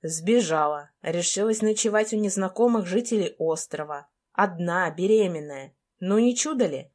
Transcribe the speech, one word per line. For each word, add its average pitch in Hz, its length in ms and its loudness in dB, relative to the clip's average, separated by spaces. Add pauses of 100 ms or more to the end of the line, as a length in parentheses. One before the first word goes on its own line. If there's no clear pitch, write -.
Сбежала, 160 880 0 (100)
решилась 190 600 -2
ночевать 214 500 0
у 220 40 -2
незнакомых 202 680 0
жителей 202 520 -2
острова. 151 720 -4 (240)
Одна, 175 580 0
беременная. 160 840 0 (240)
Ну 190 180 2
не 240 160 4
чудо 247 320 0
ли? 139 280 -6